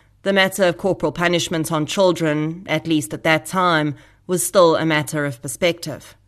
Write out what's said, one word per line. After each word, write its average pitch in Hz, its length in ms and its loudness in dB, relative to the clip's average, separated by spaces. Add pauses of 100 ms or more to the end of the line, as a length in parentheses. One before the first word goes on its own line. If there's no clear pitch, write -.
(220)
the 196 120 0
matter 190 300 2
of 175 120 2
corporal 170 360 -2
punishment 170 600 -2
on 151 140 0
children, 160 840 0
at 156 180 -4
least 156 280 -2
at 147 80 -10
that 156 240 0
time, 160 480 0 (320)
was 180 180 -2
still 170 320 6
a 135 80 0
matter 151 400 -2
of 143 160 -8
perspective. 156 760 -6 (140)